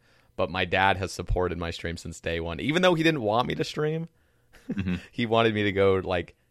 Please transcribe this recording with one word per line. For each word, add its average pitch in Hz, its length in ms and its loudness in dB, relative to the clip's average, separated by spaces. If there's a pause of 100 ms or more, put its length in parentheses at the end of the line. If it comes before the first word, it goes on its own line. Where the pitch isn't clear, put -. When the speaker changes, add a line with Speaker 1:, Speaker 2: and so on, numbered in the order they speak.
(360)
Speaker 1:
But 95 160 0
my 92 140 0
dad 92 320 2
has 92 140 -6
supported 90 460 -2
my 85 140 -6
stream 85 260 -8
since - 240 -12
day 82 180 -4
one. 82 200 -6
Even 151 240 0
though 180 100 6
he 160 80 0
didn't 156 200 2
want 107 280 0
me 165 60 -2
to 151 100 -2
stream, 160 420 -6 (640)
Speaker 2:
Mm-hmm. 92 320 -4
Speaker 1:
<laughs> - 100 -20
he 120 120 -2
wanted 113 300 4
me 104 80 2
to 101 80 2
go, 95 320 4
like, 90 320 -4 (160)